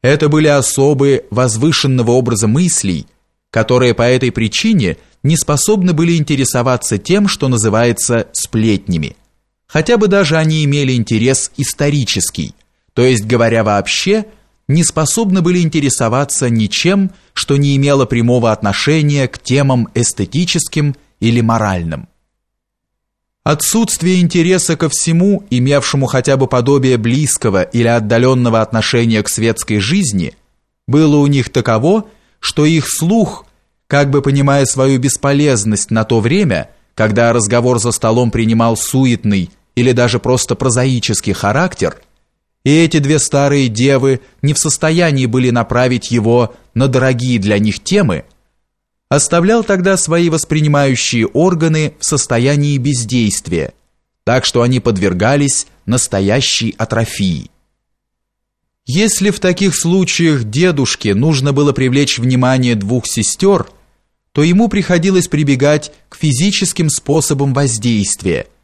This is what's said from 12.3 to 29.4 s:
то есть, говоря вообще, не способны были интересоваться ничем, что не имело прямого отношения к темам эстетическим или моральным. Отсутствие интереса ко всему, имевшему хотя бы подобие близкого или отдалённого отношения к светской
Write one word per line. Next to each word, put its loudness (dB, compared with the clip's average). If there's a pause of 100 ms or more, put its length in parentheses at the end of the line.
то 2
есть, 2
говоря 2
вообще, 0 (420)
не 2
способны 0
были 0
интересоваться -2
ничем, 0 (220)
что -2
не 2
имело 2
прямого 2
отношения 0
к -10
темам 0
эстетическим -2 (240)
или 2
моральным. -2 (1400)
Отсутствие 0
интереса 0
ко -2
всему, 0
имевшему 0
хотя 0
бы 0
подобие 2
близкого 0
или 0
отдалённого 2
отношения 0
к -6
светской -2